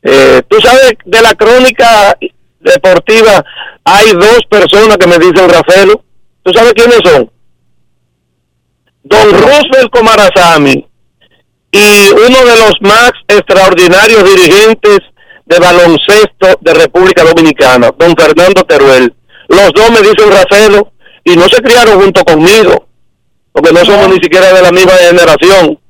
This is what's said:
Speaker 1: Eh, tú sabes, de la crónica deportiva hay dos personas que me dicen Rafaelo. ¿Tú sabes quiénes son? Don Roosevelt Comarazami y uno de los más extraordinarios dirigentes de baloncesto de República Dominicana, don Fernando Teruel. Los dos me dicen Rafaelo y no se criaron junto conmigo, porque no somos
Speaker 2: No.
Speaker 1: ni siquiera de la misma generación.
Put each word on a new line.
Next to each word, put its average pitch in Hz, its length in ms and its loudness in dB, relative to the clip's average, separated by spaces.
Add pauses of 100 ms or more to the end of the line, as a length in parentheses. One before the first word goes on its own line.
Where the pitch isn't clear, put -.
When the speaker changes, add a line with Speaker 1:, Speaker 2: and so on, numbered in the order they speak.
Speaker 1:
Eh, 135 440 0
tú 214 120 0
sabes, 254 340 0 (100)
de 220 180 -2
la 226 120 0
crónica 233 840 0 (400)
deportiva 208 840 0 (400)
hay 208 280 0
dos 214 280 0 (100)
personas 208 460 0
que 180 100 -2
me 175 120 0
dicen 180 300 0
Rafaelo. 185 560 0 (380)
¿Tú 180 100 -4
sabes 233 200 0
quiénes 233 320 0
son? 147 260 0 (1700)
Don 208 260 -2
Roosevelt 254 600 0
Comarazami 185 960 0 (840)
y 202 400 0
uno 247 360 2
de 233 120 2
los 220 220 0
más 226 320 0 (160)
extraordinarios 190 960 0
dirigentes 196 760 0 (460)
de 175 160 -2
baloncesto 175 1000 0
de 165 140 -2
República 170 480 0
Dominicana, 143 720 0
don 165 200 0
Fernando 175 480 0
Teruel. 135 500 0 (340)
Los 180 240 0
dos 220 180 0
me 226 100 0
dicen 208 300 0
Rafaelo 202 640 0 (300)
y 175 140 -2
no 175 120 0
se 226 140 0
criaron 233 380 0
junto 190 240 0
conmigo, 180 640 0 (640)
porque 165 200 0
no 175 120 2
somos 202 240 0
Speaker 2:
No. 190 60 0
Speaker 1:
ni 175 60 -2
siquiera 185 320 0
de 185 100 2
la 180 100 0
misma 185 220 0
generación. 175 840 0 (120)